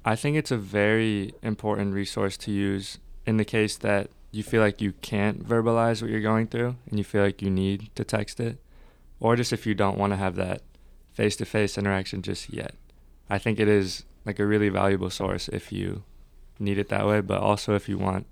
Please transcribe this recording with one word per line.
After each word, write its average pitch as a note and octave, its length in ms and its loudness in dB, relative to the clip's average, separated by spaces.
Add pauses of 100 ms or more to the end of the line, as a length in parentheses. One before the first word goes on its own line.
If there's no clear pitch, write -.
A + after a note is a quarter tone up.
I A2 120 2
think D3 200 0
it's D3+ 140 -2
a B2+ 60 0
very G#2 760 2 (100)
important G#2 520 -2
resource G2 440 -2
to - 120 -8
use G2 480 -2 (260)
in A2 120 2
the G#2+ 80 2
case G#2+ 340 0
that G#2 320 0 (200)
you G#2+ 120 -6
feel A2+ 180 2
like G#2 220 4
you G2 180 0
can't G#2 460 -2
verbalize A#2 560 2
what A2+ 80 -4
you're A2 100 -2
going A2 280 2
through A#2+ 280 -2 (120)
and G#2+ 100 -2
you G2 60 0
feel G2+ 180 0
like G2 180 0
you G2 100 -2
need G2 440 0
to A#2 100 -4
text - 340 -4
it, A#2 200 -4 (600)
or A2+ 160 4
just A#2+ 180 0
if A2+ 140 -4
you G#2+ 80 2
don't G2 220 2
wanna G2+ 200 2
have F#2+ 200 -2
that F#2 240 -2 (540)
face-to-face G#2+ 640 0
interaction G2 420 -2
just F#2 320 -8
yet. - 220 -8 (560)
I G2+ 80 2
think A2 200 0
it G#2 100 4
is, G2 360 2 (220)
like, G#2 120 -4
a G#2 60 2
really G#2 240 4
valuable F#2+ 400 2
source F#2+ 400 -4
if - 240 -6
you G2 300 -6 (560)
need G2+ 180 0
it - 140 -2
that G2+ 160 2
way, G#2 160 4
but G2 180 -2
also G#2 340 2
if G2+ 140 -2
you G2 80 -2
want F#2+ 360 -2